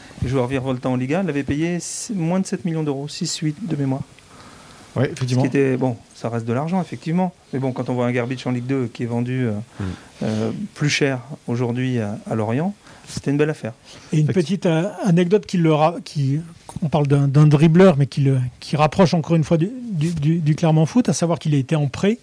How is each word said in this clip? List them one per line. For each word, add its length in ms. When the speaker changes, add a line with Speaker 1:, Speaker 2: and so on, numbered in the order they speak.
Speaker 1:
et 40
joueur 200
virevoltant 460
en 20
Liga. 260
Il 80
avait 140
payé 320
s-, 360
moins 280
de 60
sept 180
millions 180
d'euros, 240
six, 320
huit 180
de 80
mémoire. 260
Speaker 2:
Ouais, 100
Speaker 1:
Ce 60
Speaker 2:
effectivement. 300
Speaker 1:
qui 60
était, 280
bon, 200
ça 160
reste 160
de 60
l'argent, 280
effectivement. 520
Mais 60
bon, 140
quand 180
on 40
voit 120
un 60
Garbitsch 340
en 40
Ligue 160
deux 260
qui 100
est 40
vendu, 400
euh, 60
Speaker 3:
Mm. 60
Speaker 1:
euh, 260
plus 140
cher 320
aujourd'hui 540
à, 160
à 40
Lorient, 400
c'était 240
une 60
belle 140
affaire. 220
Speaker 4:
Et 80
une 60
Speaker 2:
Effecti- 60
Speaker 4:
petite, 340
euh, 220
anecdote 420
qui 120
le 140
ra-, 300
qui, 380
on 60
parle 180
d'un, 220
d'un 180
dribbleur, 520
mais 80
qui 160
le, 160
qui 160
rapproche 400
encore 220
une 80
fois 140
du, 120
du, 220
du, 240
du 180
Clermont 300
Foot, 220
à 40
savoir 260
qu'il 160
a 40
été 180
en 120
prêt. 340